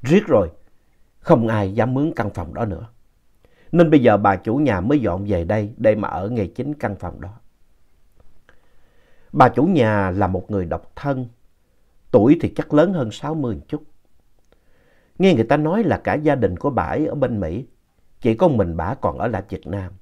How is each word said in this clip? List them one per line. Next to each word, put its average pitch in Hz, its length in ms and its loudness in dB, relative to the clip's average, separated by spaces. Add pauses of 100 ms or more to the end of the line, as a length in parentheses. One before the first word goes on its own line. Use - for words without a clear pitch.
Riết 180 260 2
rồi, 101 220 2 (680)
không 117 280 2
ai 104 260 -2
dám 117 200 0
mướn 147 220 -2
căn 104 140 -4
phòng 87 240 -10
đó 113 120 -4
nữa. 98 220 -8 (840)
Nên 165 200 4
bây 156 80 8
giờ 117 180 6
bà 101 180 2
chủ 110 200 -4
nhà 127 260 0
mới 139 180 0
dọn 98 260 -4
về 95 180 0
đây 104 340 -4
để 107 180 2
mà 107 120 -4
ở 92 220 -6
ngay 110 260 -4
chính 135 180 -6
căn 110 220 -6
phòng 87 260 -12
đó. 87 80 -12 (2000)
Bà 127 180 6
chủ 123 140 0
nhà 110 480 2
là 95 160 0
một 90 240 -4
người 98 140 -2
độc 82 300 -8
thân, 131 320 -6 (840)
tuổi 131 300 6
thì 98 140 -4
chắc - 180 -6
lớn 165 200 4
hơn 131 180 -4
sáu 147 240 -8
mươi 127 200 -4
một 71 120 -14
chút. 151 160 -10 (1400)
Nghe 185 140 6
người 113 100 4
ta 143 140 2
nói 160 260 0
là 127 140 0
cả - 160 -2
gia 151 220 0
đình 95 220 -2
của - 120 -4
bà 110 140 -2
ấy 117 220 -4
ở - 100 -6
bên 123 240 -2
Mỹ, 95 280 -6 (540)
chỉ 113 140 2
có 180 120 4
mình 98 300 0
bà 87 180 -4
còn 80 220 -4
ở 85 100 -4
lại 98 220 -6
Việt - 180 -12
Nam. 92 240 -8 (100)